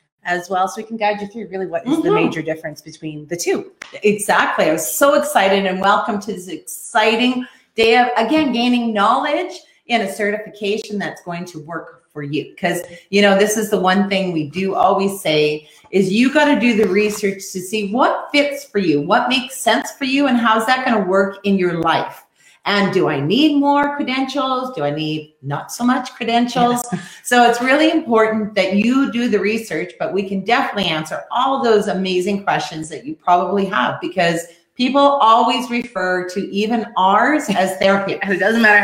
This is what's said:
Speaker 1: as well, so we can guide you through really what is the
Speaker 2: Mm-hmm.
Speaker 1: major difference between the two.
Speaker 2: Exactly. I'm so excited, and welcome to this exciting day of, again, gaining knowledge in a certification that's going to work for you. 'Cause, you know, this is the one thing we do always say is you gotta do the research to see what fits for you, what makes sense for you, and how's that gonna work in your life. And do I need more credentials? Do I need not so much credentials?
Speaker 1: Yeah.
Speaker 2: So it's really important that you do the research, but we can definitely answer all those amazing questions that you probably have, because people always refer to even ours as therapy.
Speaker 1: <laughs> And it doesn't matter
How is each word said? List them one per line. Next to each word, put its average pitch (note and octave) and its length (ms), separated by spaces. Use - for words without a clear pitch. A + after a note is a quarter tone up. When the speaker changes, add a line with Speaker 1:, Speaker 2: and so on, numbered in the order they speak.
Speaker 1:
as F3+ 260
well, F#3+ 200
so A3 120
we A3 60
can A3+ 100
guide G#3 220
you G3+ 80
through G#3 220
really F#3+ 160
what E3 200
is D4 120
the D#4 120
Speaker 2:
Mm-hmm. - 60
Speaker 1:
major D#3+ 260
difference D#3 400
between D3+ 460
the F3 80
two. D4 360
Speaker 2:
Exactly. G#3 640
I'm D#3+ 80
so C#4+ 380
excited, G3 500
and F#3 160
welcome G#3 400
to G#3 120
this F3+ 140
exciting A#3 1000
day A3+ 220
of, B3 100
again, C4 360
gaining A#3+ 400
knowledge C#4 600
in A#3 140
a G3 120
certification G#3 840
that's E3 260
going F3 220
to D#3+ 140
work D#3 440
for D3 100
you. C#3+ 360
'Cause, E3+ 220
you G3+ 120
know, G3+ 160
this G#3 200
is G#3 120
the G3 100
one F#3+ 300
thing F#3+ 220
we D3+ 180
do F#3+ 260
always G3 460
say D3+ 460
is F#3 200
you A#3+ 220
gotta D4 260
do A#3 180
the G#3 100
research G3+ 520
to F#3 80
see G3+ 320
what C4+ 400
fits C#4+ 340
for - 140
you, D3+ 220
what A3+ 260
makes B3 300
sense - 340
for - 140
you, C#4 220
and B3 100
how's A3+ 300
that B3+ 180
gonna A3 200
work G3 380
in G3 140
your F3+ 240
life. D#3+ 420
And G3 280
do D#3+ 160
I D3 100
need C4 400
more C#4+ 360
credentials? C4 800
Do D3+ 80
I C#3+ 80
need D#3 500
not C#3+ 300
so - 120
much B3+ 300
credentials? A#3+ 720
Speaker 1:
Yeah. E3+ 60
Speaker 2:
So A#3+ 260
it's A#3 100
really C#4+ 300
important A3 640
that F#3+ 220
you A#3+ 360
do A#3+ 180
the G3+ 100
research, F#3+ 580
but D#3+ 160
we G3 160
can G3 140
definitely A#3 480
answer D#3 400
all B3 320
those G#3+ 240
amazing F#3+ 560
questions D#3 460
that D3 140
you D3+ 120
probably F#3 500
have, F3 340
because E3+ 460
people C4 260
always B3 720
refer F#3 580
to G3+ 100
even G#3+ 320
ours A3+ 520
as F#3+ 280
therapy. G3 420
Speaker 1:
<laughs> - 20
And G3 100
it F#3 80
doesn't A3+ 220
matter G#3 220